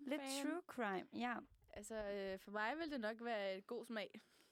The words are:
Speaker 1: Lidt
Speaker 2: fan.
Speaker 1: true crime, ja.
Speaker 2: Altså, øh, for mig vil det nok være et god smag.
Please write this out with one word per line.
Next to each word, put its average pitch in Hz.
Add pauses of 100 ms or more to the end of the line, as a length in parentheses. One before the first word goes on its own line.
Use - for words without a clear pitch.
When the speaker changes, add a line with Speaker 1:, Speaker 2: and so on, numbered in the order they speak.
Speaker 1:
Lidt 294
Speaker 2:
fan. 269
Speaker 1:
true 320
crime, 202
ja. 240 (340)
Speaker 2:
Altså, 208 (160)
øh, 196
for -
mig 214
vil 320
det 269
nok 220
være 202
et 202
god 240
smag. 220 (300)